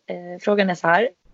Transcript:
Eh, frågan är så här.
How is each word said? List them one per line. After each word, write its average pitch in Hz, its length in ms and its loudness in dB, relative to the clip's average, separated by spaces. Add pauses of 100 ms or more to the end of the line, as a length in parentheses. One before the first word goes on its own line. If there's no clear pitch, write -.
Eh, 180 100 -10 (240)
frågan 202 300 0
är 180 40 -2
så 170 120 -6
här. 185 220 4 (260)